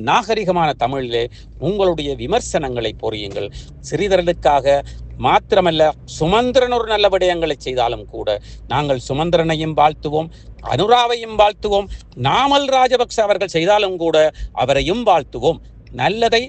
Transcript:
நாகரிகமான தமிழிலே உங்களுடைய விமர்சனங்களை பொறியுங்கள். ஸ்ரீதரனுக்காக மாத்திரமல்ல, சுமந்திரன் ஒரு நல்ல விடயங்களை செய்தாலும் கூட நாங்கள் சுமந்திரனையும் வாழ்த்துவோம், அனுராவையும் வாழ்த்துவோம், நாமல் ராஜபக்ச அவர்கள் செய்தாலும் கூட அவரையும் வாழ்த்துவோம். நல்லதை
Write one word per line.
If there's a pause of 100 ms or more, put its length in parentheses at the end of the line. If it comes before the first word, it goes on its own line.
நாகரிகமான
தமிழிலே (360)
உங்களுடைய
விமர்சனங்களை
பொறியுங்கள். (340)
ஸ்ரீதரனுக்காக (440)
மாத்திரமல்ல, (260)
சுமந்திரன்
ஒரு
நல்ல
விடயங்களை
செய்தாலும்
கூட (380)
நாங்கள்
சுமந்திரனையும்
வாழ்த்துவோம், (360)
அனுராவையும்
வாழ்த்துவோம், (300)
நாமல்
ராஜபக்ச
அவர்கள்
செய்தாலும்
கூட (360)
அவரையும்
வாழ்த்துவோம். (300)
நல்லதை